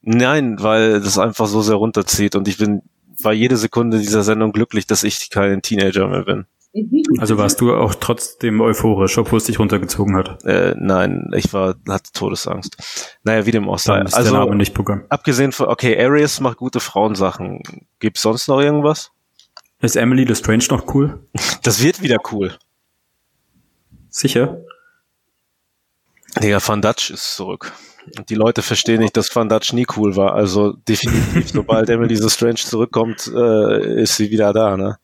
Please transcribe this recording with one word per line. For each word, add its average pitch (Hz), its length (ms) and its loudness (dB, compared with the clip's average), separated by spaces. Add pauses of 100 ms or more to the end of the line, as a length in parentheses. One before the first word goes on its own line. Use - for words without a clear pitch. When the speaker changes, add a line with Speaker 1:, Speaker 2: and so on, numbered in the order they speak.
Speaker 1:
Nein, 123 580 2
weil 107 420 4
das 98 180 0
einfach 110 260 0
so 107 160 0
sehr 107 140 2
runterzieht 104 600 0
und 98 120 0
ich 95 100 -4
bin, 104 240 0 (400)
war 107 120 2
jede 120 240 2
Sekunde 113 420 0
dieser 104 240 2
Sendung 107 280 2
glücklich, 107 360 -2
dass - 160 0
ich - 260 -4
kein 98 320 0
Teenager 98 460 0
mehr 95 180 -4
bin. 98 200 -4 (280)
Speaker 2:
Mhm. 220 280 0 (180)
Speaker 3:
Also 107 180 0
warst 101 240 0
du 120 120 4
auch 110 220 0
trotzdem - 640 -2
euphorisch, 107 580 2
obwohl 113 200 0
es 107 80 0
dich 107 140 -2
runtergezogen 101 580 0
hat? - 260 -6
Speaker 1:
Äh, 92 340 0
nein, 95 560 -2
ich - 200 -4
war, 95 220 -2 (120)
hatte 98 240 -6
Todesangst. - 1120 -10
Naja, 110 220 0
wie 113 60 2
dem 101 180 0
auch 92 100 -2
sei. 98 180 0
Speaker 3:
Dann 92 100 0
ist 98 40 -4
der 117 80 2
Speaker 1:
Also, 117 160 2
Speaker 3:
Name 104 220 2
nicht 101 180 0
Programm. 101 320 -4
Speaker 1:
abgesehen 139 460 0
von, - 160 -2
okay, 117 280 0
Aries 143 440 2
macht 123 160 -2
gute 123 240 -4
Frauensachen. 95 840 -2 (360)
Gibt's - 220 -4
sonst 113 280 0
noch 135 100 2
irgendwas? 147 520 0 (680)
Speaker 3:
Ist 117 160 0
Emily 127 300 4
Lestrange 113 440 0
noch - 240 -2
cool? 139 320 0 (380)
Speaker 1:
Das 113 180 0
wird 170 220 2
wieder 123 140 2 (160)
cool. 95 220 -4 (1500)
Speaker 3:
Sicher? - 520 0 (1800)
Speaker 1:
Digga, 101 220 2
Van 104 160 0
Dutch - 300 0
ist - 260 -10
zurück. 95 340 -10 (460)
Und 101 120 -16
die 110 60 -2
Leute 110 260 2
verstehen 113 400 0
nicht, 107 160 2
dass - 160 -2
Van 113 160 0
Dutch 110 240 0
nie 120 220 0
cool 104 220 0
war. 98 160 2
Also 104 400 2
definitiv, 113 760 -2
Speaker 3:
<laughs> - 20 -10
Speaker 1:
sobald 110 360 0
Emily 117 260 2
Lestrange 113 400 0
zurückkommt, 113 800 -4
äh, 110 680 2
ist - 140 0
sie 107 120 0
wieder 107 220 2
da, 104 240 2
ne? 98 280 -4